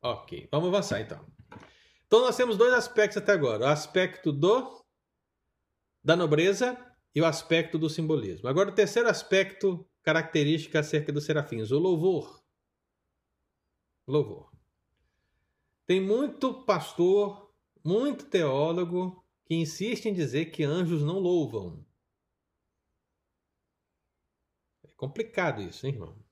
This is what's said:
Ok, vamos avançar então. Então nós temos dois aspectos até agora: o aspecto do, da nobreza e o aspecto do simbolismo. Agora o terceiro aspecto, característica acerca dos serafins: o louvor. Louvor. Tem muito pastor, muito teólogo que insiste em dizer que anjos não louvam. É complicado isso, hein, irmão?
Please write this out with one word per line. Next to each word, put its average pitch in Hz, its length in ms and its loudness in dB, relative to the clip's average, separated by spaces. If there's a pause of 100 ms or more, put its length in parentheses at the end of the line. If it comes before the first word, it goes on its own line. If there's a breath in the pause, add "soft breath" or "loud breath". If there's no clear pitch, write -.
Ok, - 480 -10
vamos 165 180 0
avançar 175 320 0
então. 104 240 -12 (800 loud breath)
Então 220 140 8
nós 247 160 2
temos 240 200 2
dois 240 160 6
aspectos 214 460 2
até 202 140 2
agora: 123 320 2
o 135 40 4
aspecto 160 640 0
do, 196 500 2 (1200)
da 160 140 4
nobreza 185 600 2 (380)
e 147 60 0
o 165 60 4
aspecto 160 520 0
do 156 120 0
simbolismo. 123 580 -4
Agora 185 220 2
o 185 40 -14
terceiro 220 340 2
aspecto, 190 760 0 (160)
característica 156 760 0
acerca 147 320 -2
dos 147 120 -4
serafins: 117 460 -4
o 135 80 2
louvor. 175 640 -2 (1600)
Louvor. 131 440 -4 (1400)
Tem 185 100 2
muito 240 640 -2
pastor, 196 880 0 (320)
muito 233 420 -2
teólogo 170 1000 -2 (200)
que 165 100 -4
insiste 185 520 -4
em 208 80 -2
dizer 156 320 -2
que 165 160 -6
anjos 160 400 0
não 165 160 -2
louvam. 117 680 -2 (3000)
É - 120 -20
complicado 147 640 -4
isso, 92 260 -10
hein, 135 80 -4
irmão? 95 220 -14 (160)